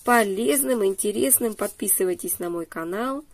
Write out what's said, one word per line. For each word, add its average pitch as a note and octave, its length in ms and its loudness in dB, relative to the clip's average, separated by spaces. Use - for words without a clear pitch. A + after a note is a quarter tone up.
полезным, A#3+ 800 2
интересным. G#3+ 680 0
Подписывайтесь F#3+ 840 -2
на F3 100 -4
мой E3+ 160 -6
канал. A3 580 -6